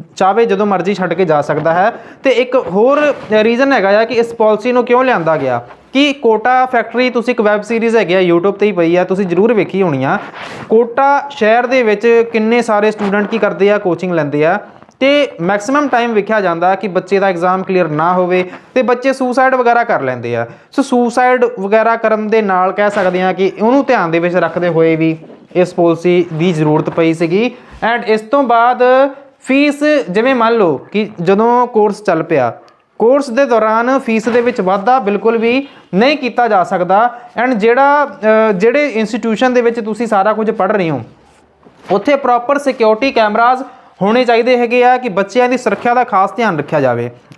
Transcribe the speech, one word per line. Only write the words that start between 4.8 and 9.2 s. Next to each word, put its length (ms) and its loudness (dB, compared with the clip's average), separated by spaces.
ਕਿਉਂ 200 2
ਲਿਆਂਦਾ 320 0
ਗਿਆ, 240 -2
ਕਿ 200 2
ਕੋਟਾ 540 0
ਫੈਕਟਰੀ, 440 -2
ਤੁਸੀਂ 240 -2
ਇੱਕ 60 -2
ਵੈੱਬ 220 0
ਸੀਰੀਜ਼ 340 -2
ਹੈਗੀ 180 0
ਆ 60 2
YouTube 320 2
'ਤੇ 140 0
ਹੀ 60 0
ਪਈ 240 0
ਆ, 80 2
ਤੁਸੀਂ 220 -2